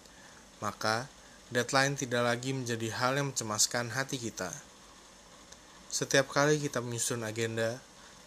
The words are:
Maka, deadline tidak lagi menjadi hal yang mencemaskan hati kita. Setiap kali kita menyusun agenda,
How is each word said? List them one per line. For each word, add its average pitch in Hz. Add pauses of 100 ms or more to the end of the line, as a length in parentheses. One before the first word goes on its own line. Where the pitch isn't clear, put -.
(580)
Maka, 110 (480)
deadline 131
tidak 120
lagi 123
menjadi 117
hal 127
yang 143
mencemaskan 113
hati 135
kita. 101 (1400)
Setiap 139
kali 147
kita 143
menyusun 117
agenda, 113 (500)